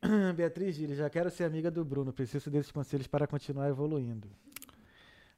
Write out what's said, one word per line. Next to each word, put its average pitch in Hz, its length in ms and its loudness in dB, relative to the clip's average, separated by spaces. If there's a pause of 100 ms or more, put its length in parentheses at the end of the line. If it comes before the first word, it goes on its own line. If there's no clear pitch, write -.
<clears throat> 196 340 4
Beatriz 170 400 0
Gilles, 147 220 -2
já 147 120 0
quero 175 200 0
ser 175 140 -2
amiga 160 260 2
do 165 140 -2
Bruno. 135 280 0
Preciso 139 380 -4
desses 143 200 2
conselhos 139 360 -2
para 147 200 2
continuar 139 420 -2
evoluindo. 127 600 -2 (1080)